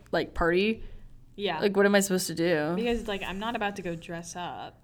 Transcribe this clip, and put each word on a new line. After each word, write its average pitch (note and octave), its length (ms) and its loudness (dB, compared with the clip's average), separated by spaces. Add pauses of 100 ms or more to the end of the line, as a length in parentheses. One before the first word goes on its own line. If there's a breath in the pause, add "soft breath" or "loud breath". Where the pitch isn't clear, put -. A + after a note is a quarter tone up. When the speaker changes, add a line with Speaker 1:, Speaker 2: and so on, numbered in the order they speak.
(120)
Speaker 1:
like, - 220 0
party. F#3+ 500 2 (500 soft breath)
Speaker 2:
Yeah. F#3 240 -2
Speaker 1:
Like, G3 180 2
what G3+ 80 8
am G3+ 120 6
I G3 40 8
supposed F#3 280 0
to E3 80 -6
do? E3 400 2
Speaker 2:
Because A#3 240 0
it's A3+ 80 -8
like, F#3+ 160 -4
I'm F#3 160 -6
not A#3 160 -4
about G3+ 200 -2
to G3 60 -8
go E3+ 140 -4
dress E3+ 400 -10
up. C#3 480 -10